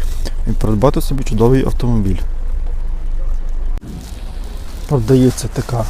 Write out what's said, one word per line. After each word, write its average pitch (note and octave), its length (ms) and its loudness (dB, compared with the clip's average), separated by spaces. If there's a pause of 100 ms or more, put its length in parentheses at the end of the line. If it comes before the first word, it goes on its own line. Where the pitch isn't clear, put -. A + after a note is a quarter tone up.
(460)
і A#2 60 2
придбати G#2+ 480 2
собі C3+ 240 0
чудовий B2+ 400 4
автомобіль. A2+ 540 2 (2750)
Продається B2+ 600 2
така A#2+ 420 -4